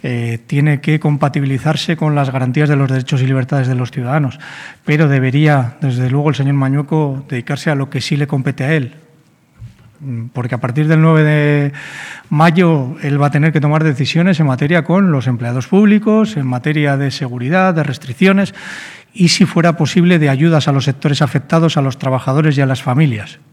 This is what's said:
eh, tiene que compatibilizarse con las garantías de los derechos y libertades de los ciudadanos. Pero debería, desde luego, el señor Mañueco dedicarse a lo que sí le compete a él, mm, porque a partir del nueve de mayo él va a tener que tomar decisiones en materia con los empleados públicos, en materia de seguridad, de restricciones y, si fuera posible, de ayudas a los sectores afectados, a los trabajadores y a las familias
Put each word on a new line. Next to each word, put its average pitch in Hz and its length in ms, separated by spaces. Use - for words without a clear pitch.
eh, 117 440
tiene 143 340
que 151 180
compatibilizarse 147 960
con 151 200
las 139 160
garantías 131 400
de 147 60
los 139 140
derechos 131 300
y 131 60
libertades 131 420
de 131 60
los 123 160
ciudadanos. 131 480
Pero 151 240
debería, 135 760
desde 127 260
luego, 147 220
el 139 40
señor 139 200
Mañueco 139 760
dedicarse 139 420
a 147 40
lo 139 160
que 131 100
sí - 160
le 143 100
compete 135 380
a 147 80
él, 139 220
mm, 120 320
porque 127 220
a 120 40
partir 139 300
del 160 140
nueve 160 200
de 147 500
mayo 160 720
él 143 180
va 143 60
a 139 40
tener 151 220
que 151 80
tomar 151 240
decisiones 156 560
en 151 60
materia 147 380
con 180 280
los 127 140
empleados 123 400
públicos, 214 720
en 131 80
materia 143 500
de 139 140
seguridad, 143 640
de 160 80
restricciones 185 720
y, 175 160
si - 160
fuera 165 320
posible, 175 420
de 151 120
ayudas 151 360
a 151 60
los 135 120
sectores 143 360
afectados, 156 560
a 143 60
los 135 160
trabajadores 135 580
y 143 60
a 135 40
las 127 160
familias 127 560